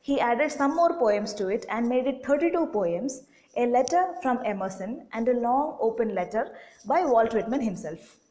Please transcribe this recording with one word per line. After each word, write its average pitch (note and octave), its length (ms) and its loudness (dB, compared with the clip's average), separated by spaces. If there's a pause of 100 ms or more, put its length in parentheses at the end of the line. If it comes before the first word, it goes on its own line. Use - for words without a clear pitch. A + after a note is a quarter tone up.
he C#4 200 0
added A#3+ 320 2
some C#4 240 0
more E4+ 200 4
poems G#3 380 2
to F#3+ 140 -2
it G#3+ 200 -2
and A#3 200 -2
made B3+ 180 2
it C4 180 -4
thirty-two D#4+ 420 2
poems, G3 580 -2 (320)
a A#3+ 100 2
letter E4 560 2
from A#3+ 220 0
Emerson G3 680 -6
and A3+ 160 -2
a A#3+ 120 2
long C4 400 0
open A3+ 340 0
letter F#3+ 420 -4 (300)
by D#4 180 2
Walt A#3 300 4
Whitman A3+ 280 -2
himself. E3+ 540 -8 (140)